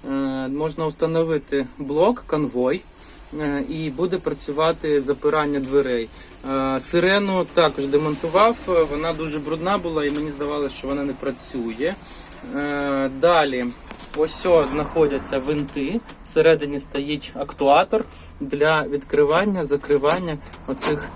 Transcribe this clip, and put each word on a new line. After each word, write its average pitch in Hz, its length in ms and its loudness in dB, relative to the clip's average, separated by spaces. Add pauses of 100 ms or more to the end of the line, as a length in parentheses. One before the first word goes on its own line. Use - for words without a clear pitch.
(100)
Е, 135 380 -2
можна 156 380 -4
встановити 156 800 0 (120)
блок, 160 480 2
конвой, 143 560 0 (580)
е, 143 280 -2
і 160 220 -4
буде 175 280 -2
працювати 156 840 0
запирання 143 600 0
дверей. 127 480 0 (420)
Е, 135 300 0
сирену 185 640 2
також 147 420 2
демонтував, 156 720 2 (120)
е, 170 140 4
вона 151 300 -2
дуже 156 260 -4
брудна 160 400 -2
була 160 260 -2
і 143 60 2
мені 147 200 -4
здавалося, 143 440 -4
що - 140 -8
вона 143 160 -2
не 139 80 -4
працює. 127 840 -4 (600)
Е, 143 540 -2 (100)
далі 143 460 4 (500)
ось 156 300 0
о 165 180 6
знаходяться 139 760 0
винти, 147 640 -2 (220)
всередині 147 560 4
стоїть 143 560 -6
актуатор 156 680 4 (360)
для 147 420 2
відкривання, 147 800 2
закривання 147 760 0 (280)
оцих 147 500 -2